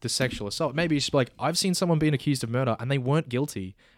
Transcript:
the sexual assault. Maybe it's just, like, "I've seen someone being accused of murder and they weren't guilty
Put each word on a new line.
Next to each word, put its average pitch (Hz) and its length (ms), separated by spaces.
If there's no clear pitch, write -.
the 123 80
sexual 123 380
assault. 127 300
Maybe 165 200
it's 135 100
just, - 80
like, 131 160
"I've 156 180
seen 190 160
someone 170 240
being 156 160
accused 139 300
of 113 60
murder 120 280
and 120 120
they 139 80
weren't 139 300
guilty 120 460